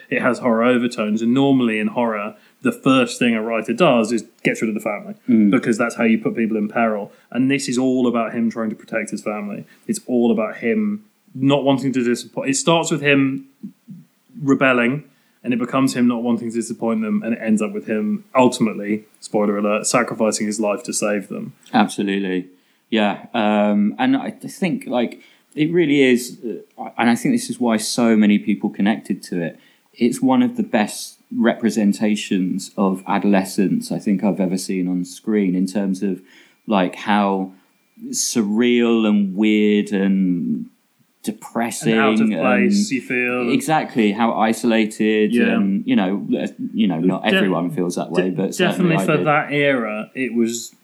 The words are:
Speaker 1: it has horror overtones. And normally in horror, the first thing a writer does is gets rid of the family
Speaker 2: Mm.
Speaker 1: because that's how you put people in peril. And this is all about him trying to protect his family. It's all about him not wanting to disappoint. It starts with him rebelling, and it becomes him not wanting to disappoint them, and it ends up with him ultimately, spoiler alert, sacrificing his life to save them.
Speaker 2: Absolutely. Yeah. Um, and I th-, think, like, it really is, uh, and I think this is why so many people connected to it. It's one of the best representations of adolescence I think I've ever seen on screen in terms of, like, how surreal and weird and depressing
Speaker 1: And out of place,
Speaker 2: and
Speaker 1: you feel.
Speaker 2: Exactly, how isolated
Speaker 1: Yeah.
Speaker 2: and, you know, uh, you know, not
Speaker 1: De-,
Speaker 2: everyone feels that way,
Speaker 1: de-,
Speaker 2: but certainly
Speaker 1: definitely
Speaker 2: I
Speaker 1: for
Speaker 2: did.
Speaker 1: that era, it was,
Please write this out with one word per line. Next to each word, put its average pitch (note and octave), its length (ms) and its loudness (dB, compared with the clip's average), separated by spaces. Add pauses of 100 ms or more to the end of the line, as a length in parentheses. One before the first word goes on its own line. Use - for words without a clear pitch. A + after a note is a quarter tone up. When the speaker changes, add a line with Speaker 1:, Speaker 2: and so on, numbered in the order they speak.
Speaker 1:
it B2 120 -2
has A#2+ 180 0
horror A2+ 240 2
overtones. A#2 600 0
And A#2 100 2
normally C3 460 4
in G#2+ 80 0
horror, G#2+ 480 -4 (260)
the B2 100 0
first C3 480 2
thing A#2+ 160 2
a A2 60 -2
writer A2+ 320 -2
does A#2+ 380 4
is A2+ 120 -2 (200)
gets B2 180 0
rid A2+ 80 0
of G#2+ 60 -4
the G#2+ 60 -2
family G2+ 340 -6 (120)
Speaker 2:
Mm. A2 240 6
Speaker 1:
because A2 280 2
that's A#2 160 0
how A#2 80 -2
you A2+ 160 2
put A2 160 -4
people A2 220 -2
in G#2 100 -2
peril. G#2+ 440 -2 (200)
And C3 200 0
this C#3 160 -2
is A#2+ 120 -2
all C3 280 2
about A2+ 260 -2
him A2+ 180 0
trying A2+ 180 -4
to G#2+ 60 -6
protect A2 340 -6
his G#2 140 -8
family. G#2 420 -8 (220)
It's G#2+ 200 -4
all A#2+ 240 2
about G#2+ 260 -2
him G#2+ 460 -2 (340)
not C3+ 280 2
wanting C3+ 260 2
to B2 120 0
disappoint. A#2+ 460 -2
It C3+ 60 0
starts E3 360 2
with D#3+ 100 -2
him C#3 460 2 (960)
rebelling, C3+ 600 2 (400)
and B2 100 -4
it A#2+ 60 -2
becomes C3 360 0
him B2 120 4
not A#2+ 160 0
wanting A#2 260 -2
to A2 60 -8
disappoint A2+ 460 -2
them, G#2+ 220 -2
and A2+ 100 -2
it A#2 80 -6
ends A2 200 2
up G#2 120 -4
with G#2 140 -8
him G#2+ 360 -2 (100)
ultimately, G#2+ 680 2 (160)
spoiler G#2 380 -2
alert, G#2 280 -2
sacrificing A2 640 0
his G#2+ 120 -6
life G#2 240 -2
to G#2+ 100 -8
save G#2 340 -2
them. - 260 -10 (200)
Speaker 2:
Absolutely. G2 760 -2 (420)
Yeah. G#2 440 0
Um, G#2 640 2
and B2+ 180 2
I - 140 -6
th-, - 220 -16
think, D#3+ 340 -4
like, A#2 340 -4 (340)
it D#3 160 0
really D3+ 300 2
is, B2 360 2 (400)
uh, A#2 200 -12
and A#2 120 2
I A#2 60 4
think A#2+ 180 0
this A#2 160 -2
is A#2 100 -8
why A#2 180 2
so A2+ 380 2
many G#2 240 6
people G#2 300 -4
connected G#2 540 -2
to F2+ 180 -6
it. E2 180 -6 (340)
It's - 280 0
one B2+ 220 4
of B2 140 -2
the A2 60 0
best - 560 -4 (120)
representations G#2 1500 0
of F#2+ 300 0
adolescence F#2+ 840 0
I E2+ 80 -4
think G2 240 -2
I've F#2+ 160 0
ever F#2 180 0
seen F#2 300 -4
on F2+ 180 -2
screen G2 500 -2
in F#2 100 0
terms F#2+ 380 -4
of, F#2+ 180 -4 (460)
like, F#2+ 280 0
how G2 560 0 (580)
surreal A#2 1000 2
and G2+ 280 2
weird G#2 580 2
and F#2 720 0 (580)
depressing A#2 720 -4
Speaker 1:
And A2 80 4
out A2 200 4
of A2 80 4
place, G#2 520 2
Speaker 2:
and G#2 100 -2
Speaker 1:
you B2 100 -2
feel. B2 500 -2
Speaker 2:
Exactly, C#3 600 2
how A#2 220 0
isolated A2 1000 2
Speaker 1:
Yeah. A#2 220 2
Speaker 2:
and, G2 320 0
you C3 80 2
know, G2 300 0 (120)
uh, F#2+ 100 -4 (260)
you G#2+ 140 2
know, E2 120 0
not F2+ 240 0
Speaker 1:
De-, G#2+ 120 0
Speaker 2:
everyone F2 360 0
feels F2 240 -4
that D2+ 160 -6
way, F2+ 180 0
Speaker 1:
de-, F2+ 60 -6
Speaker 2:
but F#2+ 180 -2
certainly F3 420 0
Speaker 1:
definitely - 20 2
Speaker 2:
I F#3+ 80 0
Speaker 1:
for D#3 120 2
Speaker 2:
did. - 100 0
Speaker 1:
that D3 240 0
era, B2 640 0
it B2+ 220 -4
was, A#2 480 -2